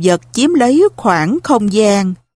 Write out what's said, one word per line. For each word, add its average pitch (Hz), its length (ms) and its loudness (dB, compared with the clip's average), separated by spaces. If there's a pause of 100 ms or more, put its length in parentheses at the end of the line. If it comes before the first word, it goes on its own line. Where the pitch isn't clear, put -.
vật 175 180 2 (100)
chiếm 302 220 0
lấy 277 300 2 (120)
khoảng 180 480 -2
không 208 300 0
gian. 202 400 0 (260)